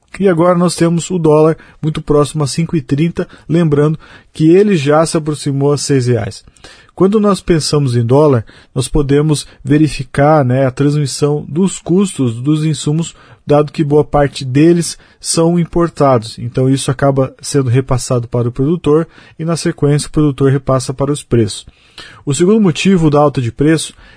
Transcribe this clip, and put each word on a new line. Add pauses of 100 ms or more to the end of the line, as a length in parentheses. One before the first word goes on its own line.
(200)
e
agora
nós
temos
o
dólar (240)
muito
próximo
a
cinco
e
trinta, (220)
lembrando (340)
que
ele
já
se
aproximou
a
seis
reais. (480)
Quando
nós
pensamos
em
dólar, (300)
nós
podemos (160)
verificar,
né,
a
transmissão
dos
custos
dos
insumos, (300)
dado
que
boa
parte
deles (200)
são
importados.
Então
isso
acaba
sendo
repassado
para
o
produtor (320)
e,
na
sequência,
o
produtor
repassa
para
os
preços. (580)
O
segundo
motivo
da
alta
de
preço (220)